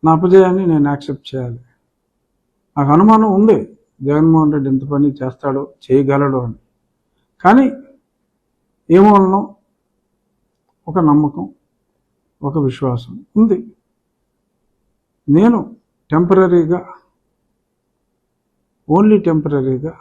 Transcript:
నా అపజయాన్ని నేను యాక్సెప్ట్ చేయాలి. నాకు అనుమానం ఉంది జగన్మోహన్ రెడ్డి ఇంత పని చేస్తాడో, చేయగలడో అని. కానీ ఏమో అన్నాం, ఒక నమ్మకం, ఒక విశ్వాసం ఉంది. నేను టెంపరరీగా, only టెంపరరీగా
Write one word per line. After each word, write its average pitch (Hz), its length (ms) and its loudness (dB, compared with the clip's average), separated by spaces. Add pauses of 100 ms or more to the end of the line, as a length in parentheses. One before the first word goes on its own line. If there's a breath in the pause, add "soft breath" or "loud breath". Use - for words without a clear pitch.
నా 160 120 4
అపజయాన్ని 185 540 2
నేను 147 220 2
యాక్సెప్ట్ 139 360 -12
చేయాలి. 123 320 -10 (1160)
నాకు 143 180 -2
అనుమానం 220 420 4
ఉంది 208 200 2 (500)
జగన్మోహన్ 156 480 2
రెడ్డి 135 180 -4
ఇంత 135 200 -4
పని 143 160 0 (100)
చేస్తాడో, 135 420 -8 (240)
చేయగలడో 139 640 0
అని. 110 120 -12 (840)
కానీ 247 220 4 (1300)
ఏమో 202 220 4
అన్నాం, 196 240 0 (1500)
ఒక 170 100 -2 (100)
నమ్మకం, 147 360 -2 (1000)
ఒక 147 100 -6 (100)
విశ్వాసం 123 460 -6 (260)
ఉంది. 208 180 2 (1800)
నేను 220 220 2 (520)
టెంపరరీగా, 175 680 0 (2250)
only 214 220 4 (100)
టెంపరరీగా 147 720 -4